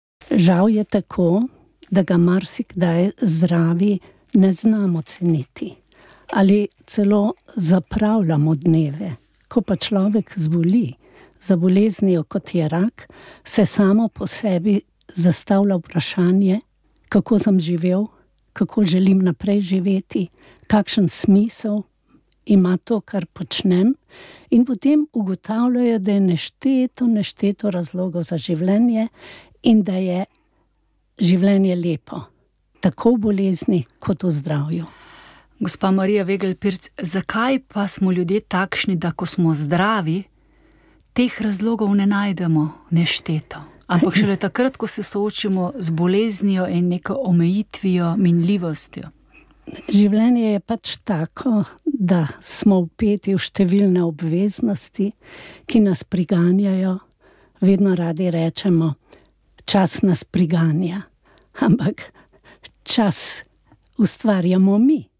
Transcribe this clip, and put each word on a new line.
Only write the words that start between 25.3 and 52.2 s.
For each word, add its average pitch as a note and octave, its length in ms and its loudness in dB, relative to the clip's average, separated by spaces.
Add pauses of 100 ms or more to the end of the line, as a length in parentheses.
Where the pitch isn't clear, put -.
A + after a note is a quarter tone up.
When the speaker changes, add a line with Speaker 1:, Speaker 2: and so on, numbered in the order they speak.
Speaker 1:
da F#3+ 120 -2
je G3+ 80 2
nešteto, B3 880 -2
nešteto G3+ 640 -2
razlogov F3 520 -4
za E3+ 140 -6
življenje G#3 720 0 (580)
in A3 180 6
da F#3 140 -2
je F#3 280 -2 (960)
življenje F#3+ 540 2
lepo, E3+ 460 -6 (580)
tako A#3 360 0
v G#3+ 120 -2
bolezni F#3+ 540 0 (180)
kot - 240 -6
v F3+ 80 0
zdravju. D3+ 540 -4 (720)
Speaker 2:
Gospa F#3+ 320 -2
Marija G3 360 0
Vegel F#3+ 320 -2
Pirc, F#3+ 300 -6 (100)
zakaj A3 640 -2 (100)
pa G3+ 160 -4
smo F#3 240 -2
ljudje F3+ 300 -2
takšni, F#3+ 580 -4
da E3 160 -4
ko - 100 -6
smo E3 300 0
zdravi, F3 720 -2 (880)
teh B3 260 0
razlogov G#3+ 540 -2
ne G3 100 2
najdemo F#3 640 0 (240)
nešteto? - 720 -2 (240)
Ampak F3+ 300 2
šele G3+ 240 2
takrat, B3 360 -2
ko E4 100 -6
se - 160 -6
soočimo G3 720 -4
z E3 160 -4
boleznijo F#3+ 760 0
in F3+ 220 0
neko F3+ 340 -4
omejitvijo, F3+ 920 0
minljivostjo. E3+ 920 -2 (800)
Speaker 1:
Življenje G#3+ 640 2
je G3+ 80 0
pač - 460 -8
tako, G3 580 -2 (220)
da F#3+ 400 0 (160)